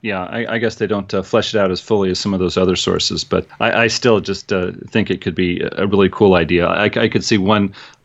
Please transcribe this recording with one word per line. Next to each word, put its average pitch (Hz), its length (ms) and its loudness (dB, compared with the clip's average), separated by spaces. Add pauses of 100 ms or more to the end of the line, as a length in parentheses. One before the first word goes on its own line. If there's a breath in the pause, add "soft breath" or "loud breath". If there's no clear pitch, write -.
Yeah, 98 220 -4
I, 117 320 -6
I - 20 -2
guess 110 200 -2
they 107 100 -2
don't, 98 260 -4
uh, 98 80 -2
flesh 104 320 -2
it 110 60 2
out 98 100 2
as 90 120 -4
fully 101 280 0
as 90 100 -2
some 101 140 -2
of 95 60 0
those 90 180 0
other 90 180 4
sources, 87 480 -2
but - 220 -2 (140 loud breath)
I, 113 240 2
I 117 40 4
still 110 320 2
just, 95 320 -6
uh, 92 200 -2 (180)
think 101 220 0
it 92 100 -4
could 90 140 -4
be 87 260 0
a - 240 -2
really 98 240 4
cool 98 240 4
idea. 85 320 2
I, 85 200 0
I 113 240 0
could 107 140 -2
see 113 140 2
one 101 380 0 (300 loud breath)